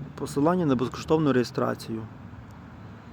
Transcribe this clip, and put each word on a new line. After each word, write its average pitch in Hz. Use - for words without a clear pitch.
посилання 160
на 135
безкоштовну 135
реєстрацію. 120